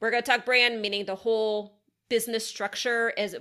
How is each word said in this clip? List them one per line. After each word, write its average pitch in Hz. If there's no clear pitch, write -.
we're 220
gonna 240
talk 240
brand, 240
meaning 202
the 196
whole 214
business 226
structure, 233
as 196